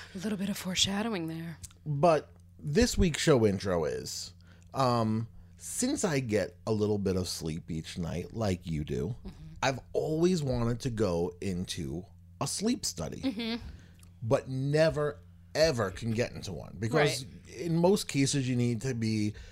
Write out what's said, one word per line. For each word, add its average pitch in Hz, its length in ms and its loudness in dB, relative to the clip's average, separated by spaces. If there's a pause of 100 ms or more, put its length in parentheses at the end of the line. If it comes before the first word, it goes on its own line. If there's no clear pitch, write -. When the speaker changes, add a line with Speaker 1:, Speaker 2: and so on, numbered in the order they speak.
(160)
Speaker 1:
A 190 40 -10
little 202 180 -4
bit 196 100 -4
of 202 100 -4
foreshadowing 196 680 -2
there. 165 300 -8 (280)
Speaker 2:
But 151 440 4 (360)
this 196 320 4
week's 180 240 4
show 127 240 6
intro 95 380 2
is, 65 480 -6 (420)
um, 117 540 2 (300)
since - 480 -2
I 143 160 0
get 104 340 0 (100)
a 113 60 0
little 104 260 2
bit 95 200 2
of 92 100 0
sleep 82 420 -6
each 80 280 -6
night, 82 360 -4
like 101 320 -2
you 76 200 -2
do, 73 320 -4 (100)
Speaker 1:
Mm-hmm. - 20 -10 (320)
Speaker 2:
I've 127 180 0 (140)
always 160 500 2
wanted 120 380 0
to 131 80 -2
go 90 500 2
into 87 640 -4 (380)
a 143 60 -2
sleep - 380 -2
study, - 360 -6
Speaker 1:
Mm-hmm. 233 340 -4 (680)
Speaker 2:
but 120 280 0
never, 143 680 2 (360)
ever 135 340 4
can 113 220 -4
get 110 220 0
into - 200 -8
one 60 260 -10
because 131 460 2
Speaker 1:
Right. 87 360 -16
Speaker 2:
in 165 160 0
most 185 320 4
cases 139 400 2
you 123 80 2
need 120 240 2
to 131 120 -2
be 110 400 0 (180)